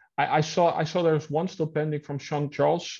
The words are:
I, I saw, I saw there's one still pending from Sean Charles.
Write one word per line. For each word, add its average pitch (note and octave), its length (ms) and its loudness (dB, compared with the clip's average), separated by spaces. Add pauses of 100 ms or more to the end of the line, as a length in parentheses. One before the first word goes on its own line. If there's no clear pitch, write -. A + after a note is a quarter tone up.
(180)
I, C#3+ 200 2
I D#3 40 4
saw, E3+ 360 2
I D#3+ 60 0
saw F3 180 -2
there's D#3 300 2
one E3 160 0
still D#3 200 -4
pending D3+ 340 -4
from C#3+ 180 -8
Sean D3 300 -4
Charles. D3+ 500 0